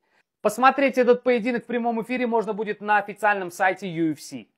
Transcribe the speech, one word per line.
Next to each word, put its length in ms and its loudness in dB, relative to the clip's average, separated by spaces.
Посмотреть 560 2
этот 240 4
поединок 440 0
в 20 -20
прямом 340 -2
эфире 240 -4
можно 280 -2
будет 280 -6
на 160 2
официальном 540 -2
сайте 360 -2
U 260 -2
F 80 -14
C. 260 -14